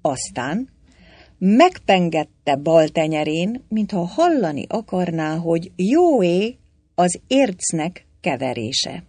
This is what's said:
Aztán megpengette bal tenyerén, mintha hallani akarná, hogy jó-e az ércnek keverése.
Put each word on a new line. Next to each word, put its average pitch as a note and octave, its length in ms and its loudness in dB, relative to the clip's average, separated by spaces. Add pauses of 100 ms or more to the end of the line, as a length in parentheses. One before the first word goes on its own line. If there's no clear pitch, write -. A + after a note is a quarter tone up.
Aztán D3 680 -4 (680)
megpengette F#3 1160 2
bal D#3 320 4
tenyerén, D#3+ 800 -2
mintha G3+ 360 -2
hallani G#3 640 0
akarná, E3+ 680 -4
hogy E3+ 400 -2
jó-e G#3+ 720 2 (460)
az F3+ 320 0
ércnek F#3 800 -2 (140)
keverése. C3 880 -6